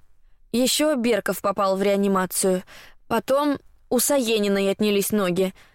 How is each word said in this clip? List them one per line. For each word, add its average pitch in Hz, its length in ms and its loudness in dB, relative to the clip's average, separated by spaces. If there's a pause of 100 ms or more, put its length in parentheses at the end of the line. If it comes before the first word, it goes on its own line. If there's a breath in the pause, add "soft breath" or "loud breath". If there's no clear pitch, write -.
(560)
Ещё 294 400 2
Берков 220 460 -2
попал 196 340 0
в 190 60 -2
реанимацию. 196 800 0 (460 loud breath)
Потом 277 500 0 (320)
у 247 80 2
Саениной 214 720 0
отнялись 202 400 0
ноги. 185 420 0 (220 soft breath)